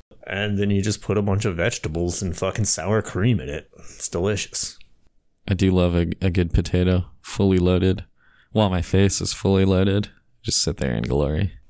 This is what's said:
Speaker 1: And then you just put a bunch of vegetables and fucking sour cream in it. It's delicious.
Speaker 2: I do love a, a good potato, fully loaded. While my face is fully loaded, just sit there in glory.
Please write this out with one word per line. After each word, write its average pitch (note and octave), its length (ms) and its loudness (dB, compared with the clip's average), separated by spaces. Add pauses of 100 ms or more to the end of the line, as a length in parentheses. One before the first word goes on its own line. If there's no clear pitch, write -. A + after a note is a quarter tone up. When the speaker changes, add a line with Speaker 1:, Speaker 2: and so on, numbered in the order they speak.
(260)
Speaker 1:
And G2+ 320 -4
then G2+ 140 0
you G2+ 100 2
just G2+ 220 -2
put G2+ 160 0
a - 20 2
bunch G#2 240 0
of F#2 100 -2
vegetables E2+ 680 -2
and F2 120 -4
fucking F#2+ 300 -4
sour G2+ 380 0
cream G#2+ 360 0
in C2 100 -8
it. D2+ 280 -10
It's - 320 -10
delicious. - 680 -4 (720)
Speaker 2:
I G2+ 40 0
do F#2+ 180 2
love F2 240 2
a, E2+ 120 2 (140)
a G2 80 0
good F2 220 0
potato, F2+ 540 2 (160)
fully F#2+ 360 2
loaded. F#2 460 2 (480)
While G#2+ 180 2
my F#2 120 0
face G2 400 2
is - 100 -4
fully G2 320 2
loaded, G2 460 2 (340)
just - 180 -2
sit D#2 140 -2
there C2 180 -2
in A1+ 100 -2
glory. D2 500 0 (160)